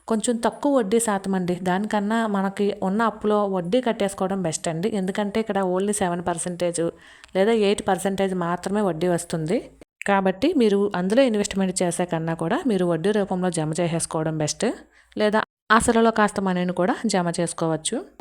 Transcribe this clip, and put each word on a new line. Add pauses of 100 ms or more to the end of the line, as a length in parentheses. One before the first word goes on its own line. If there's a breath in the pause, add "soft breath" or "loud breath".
కొంచెం
తక్కువ
వడ్డీ
శాతం
అండి. (160)
దానికన్నా
మనకి
ఉన్న
అప్పులో
వడ్డీ
కట్టేసుకోవడం
బెస్ట్
అండి. (100)
ఎందుకంటే
ఇక్కడ (180)
only
సెవెన్
పర్సెంటేజ్ (520 loud breath)
లేదా
ఎయిట్
పర్సెంటేజ్
మాత్రమే
వడ్డీ
వస్తుంది. (520)
కాబట్టి
మీరు
అందులో
ఇన్వెస్ట్‌మెంట్
చేసే
కన్నా
కూడా
మీరు
వడ్డీ
రూపంలో
జమ
చేసేసుకోవడం
బెస్ట్. (520 soft breath)
లేదా (340)
అసలులో
కాస్త
మనీని
కూడా (180)
జమ (100)
చేసుకోవచ్చు. (240)